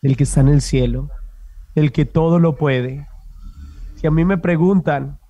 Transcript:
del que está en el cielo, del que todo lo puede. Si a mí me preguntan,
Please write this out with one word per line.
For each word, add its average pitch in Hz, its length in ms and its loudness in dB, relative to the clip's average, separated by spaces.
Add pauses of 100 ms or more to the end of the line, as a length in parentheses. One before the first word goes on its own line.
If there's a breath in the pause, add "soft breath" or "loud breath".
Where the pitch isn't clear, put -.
del 135 160 0
que 143 60 2
está - 180 2
en 135 80 6
el 147 120 4
cielo, 127 480 -2 (640)
del 151 160 2
que 147 140 0
todo 165 340 2
lo 165 180 2
puede. 135 500 -2 (880)
Si - 120 -4
a 151 40 2
mí 160 140 4
me 196 120 2
preguntan, 160 840 0 (100)